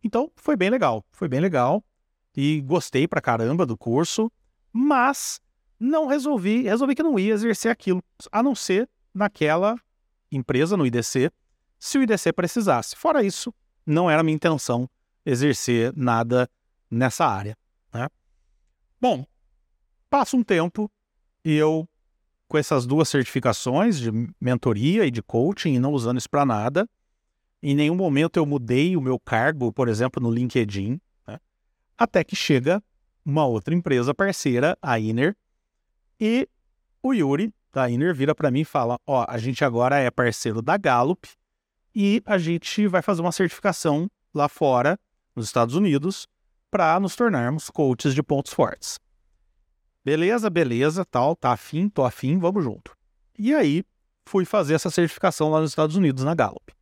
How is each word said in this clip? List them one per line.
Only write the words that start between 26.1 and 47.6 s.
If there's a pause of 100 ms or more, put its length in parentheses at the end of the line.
isso
pra
nada, (720)
em
nenhum
momento
eu
mudei
o
meu
cargo,
por
exemplo,
no
LinkedIn, (260)
né? (580)
Até
que
chega (420)
uma
outra
empresa
parceira,
a
Inner, (840)
e (540)
o
Yuri, (200)
da
Inner,
vira
pra
mim
e
fala,
"Ó,
a
gente
agora
é
parceiro
da
Gallup (680)
e
a
gente
vai
fazer
uma
certificação (240)
lá
fora, (360)
nos
Estados
Unidos, (420)
pra
nos
tornarmos